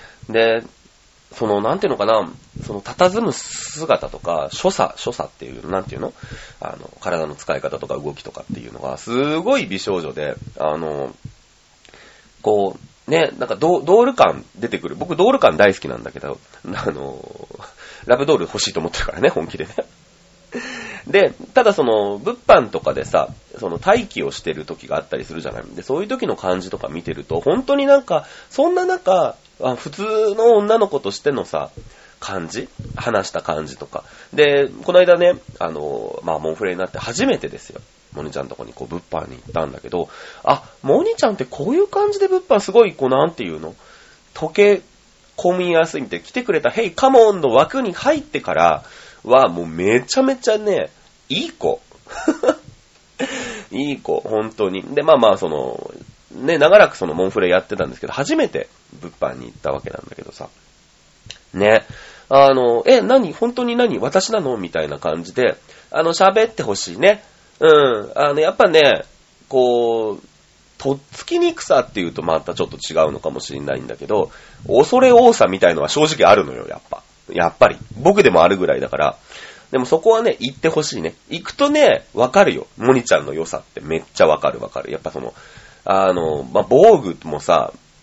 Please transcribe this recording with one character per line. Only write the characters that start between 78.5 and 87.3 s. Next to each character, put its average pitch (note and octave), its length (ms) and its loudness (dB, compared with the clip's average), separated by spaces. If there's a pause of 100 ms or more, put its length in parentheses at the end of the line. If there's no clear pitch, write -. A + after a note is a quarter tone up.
ぐ F2 80 -2
ら C#2 100 2
い C2 40 -6
だ C2+ 80 -4
か C2+ 100 -6
ら。 D2 180 0 (540)
で C3 80 0
も B2+ 80 -2
そ D#3+ 140 2
こ A3 100 4
は A3+ 120 4
ね、 G#3+ 180 0
行 B2+ 140 -8
っ - 40 -20
て D#3+ 100 -2
ほ D#3 140 0
し C3 160 -8
い - 20 -6
ね。 D#2+ 140 -8 (160)
行 F3 140 -10
く - 80 -12
と C#4+ 180 2
ね、 C#4+ 420 4
わ - 160 2
か G3 160 4
る A#2 100 2
よ。 - 120 -8 (100)
モ A#2+ 160 4
ニ B2 120 2
ち - 100 2
ゃ D2+ 60 4
ん D2 60 -6
の C#2 60 -6
良 D#2+ 140 -6
さ - 120 -8
っ - 40 -12
て - 180 -18
め D#2+ 180 -6
っ D#2+ 40 -6 (120)
ち - 60 -4
ゃ F2 60 8
わ D2+ 120 4
か D2+ 120 0
る、 A#1 100 -8
わ A1 80 -10
か - 140 -10
る。 - 100 -12
や D#2 60 -8
っ - 20 -18
ぱ - 100 -10
そ - 100 -10
の、 A#1 120 -12 (520)
あ F#2+ 280 2
の、 D#2+ 300 -2
ま C2+ 200 0
あ、 F2 60 -8
防 E3+ 300 8
具 F2+ 240 -6
も D2+ 180 -8